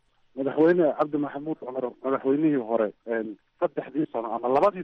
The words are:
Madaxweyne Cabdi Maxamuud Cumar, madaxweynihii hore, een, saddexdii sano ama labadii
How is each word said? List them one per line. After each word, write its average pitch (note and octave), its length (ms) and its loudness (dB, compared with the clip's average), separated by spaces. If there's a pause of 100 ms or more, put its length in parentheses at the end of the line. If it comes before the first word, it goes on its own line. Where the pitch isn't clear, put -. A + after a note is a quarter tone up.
(360)
Madaxweyne D3 600 4
Cabdi D3+ 200 -2
Maxamuud D3 420 -6
Cumar, B2+ 260 -6 (180)
madaxweynihii C3+ 580 2
hore, A2 300 0 (140)
een, A2+ 320 -4 (220)
saddexdii D3+ 520 -4
sano A2+ 220 -4
ama A#2 160 -2
labadii F3+ 340 2